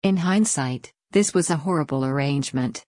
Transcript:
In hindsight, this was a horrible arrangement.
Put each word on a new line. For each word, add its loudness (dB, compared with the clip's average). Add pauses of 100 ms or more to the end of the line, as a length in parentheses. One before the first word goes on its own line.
In 2
hindsight, 0 (180)
this 2
was 2
a 2
horrible -2
arrangement. -2 (120)